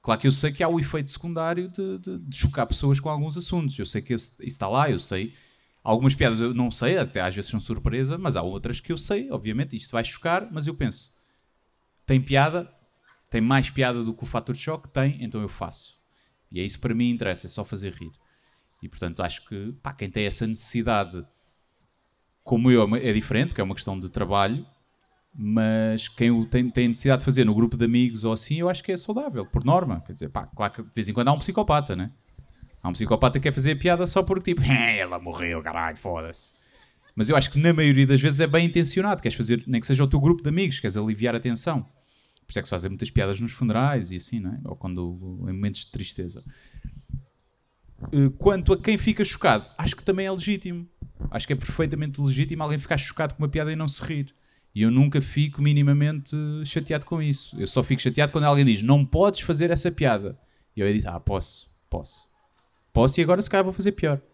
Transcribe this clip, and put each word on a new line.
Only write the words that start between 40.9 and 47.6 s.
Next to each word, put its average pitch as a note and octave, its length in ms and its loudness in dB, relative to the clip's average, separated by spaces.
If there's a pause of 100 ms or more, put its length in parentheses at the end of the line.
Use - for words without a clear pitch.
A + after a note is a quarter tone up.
aliviar A2 380 0
a A#2 60 -2
tensão. B2+ 420 -2
Por - 720 -20
isso - 80 -4
é - 20 -10
que - 60 -12
se - 20 -14
fazem F#2 180 -4
muitas F#2+ 220 -6
piadas G2 300 0
nos A#2 120 -4
funerais A#2 600 0
e F#2 40 -8
assim, A2+ 220 -8
não G2 140 -6
é? B2+ 120 -10
Ou - 120 -10
quando, F2+ 420 -6 (300)
em F#2 40 -6
momentos G2 280 -4
de - 100 -14
tristeza. F#2 540 -10 (1700)